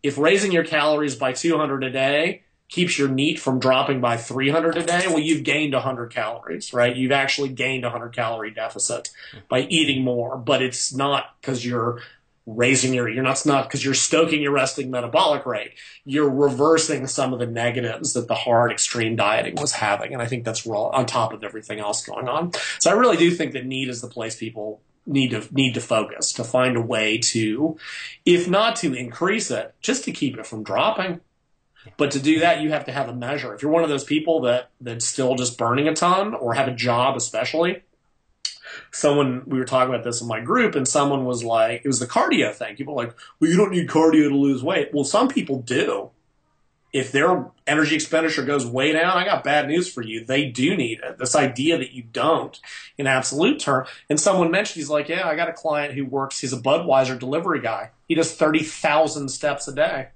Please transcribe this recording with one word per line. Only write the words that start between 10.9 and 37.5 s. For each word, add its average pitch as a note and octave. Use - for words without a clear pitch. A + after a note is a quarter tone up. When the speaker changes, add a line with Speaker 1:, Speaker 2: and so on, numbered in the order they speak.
Speaker 1:
not C#3
'cause B2
you're A#2+
raising B2+
your, A#2+
you're A#2+
not, C3+
it's -
not C#3
'cause B2+
you're C3+
stoking D#3
your C#3+
resting C3
metabolic C3
rate. A2+
You're C#3+
reversing C#3
some C3
of A#2
the A#2+
negatives A#2+
that A#2+
the A2+
hard A#2
extreme A2+
dieting G#2+
was C#3+
having. G#2
And B2
I A#2+
think A#2+
that's A2
raw A2+
on C3
top A2+
of G#2+
everything G#2+
else G#2
going B2
on. E3
So -
I G3
really A3
do E3+
think D#3
that B2+
neat C3
is A#2
the G#2+
place A2+
people G#2+
need C3+
to, G#2
need C#3
to A#2
focus, -
to A#2+
find B2+
a -
way A2
to, A#2+
if F3
not A3
to C#3
increase D#3
it, G2+
just C4
to G#3+
keep B2
it A2
from A2
dropping. F3
Speaker 2:
Yeah. -
Speaker 1:
But C#3+
to C#3
do D#3
that, E3
you D3+
have D3
to B2+
have B2+
a A#2+
measure. B2
If -
you're D3
one E3
of D#3
those C#3+
people D#3
that, B2
that's A#2
still B2+
just B2
burning B2
a D#3+
ton F#3
or A#2+
have C3+
a B2
job B2
especially, D#3